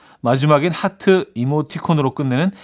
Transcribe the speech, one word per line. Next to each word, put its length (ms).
마지막엔 500
하트 540
이모티콘으로 800
끝내는 380